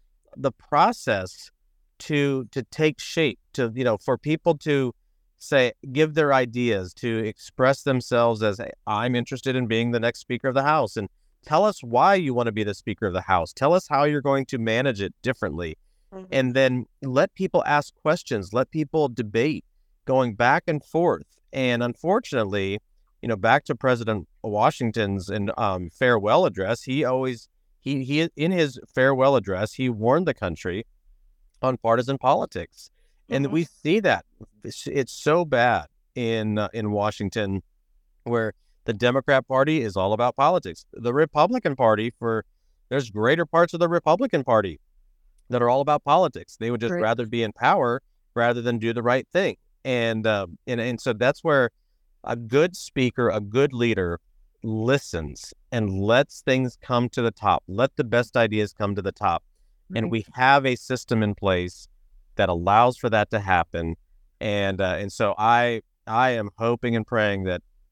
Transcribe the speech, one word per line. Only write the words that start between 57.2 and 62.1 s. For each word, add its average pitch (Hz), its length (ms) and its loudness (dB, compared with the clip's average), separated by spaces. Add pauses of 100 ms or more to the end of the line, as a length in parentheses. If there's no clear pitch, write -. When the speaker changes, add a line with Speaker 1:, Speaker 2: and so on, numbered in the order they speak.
Speaker 1:
the 113 100 0
top, 95 340 0
let 110 300 -2
the 147 80 -2
best 117 320 -2
ideas 107 360 0
come 101 220 -4
to 98 80 -6
the 92 100 -4
top. 87 300 -2 (520)
And 110 100 -2
Speaker 2:
Right. 98 80 -4
Speaker 1:
we 113 220 -4
have 135 300 4
a 127 120 2
system 120 460 -2
in 104 120 0
place 90 540 -2 (480)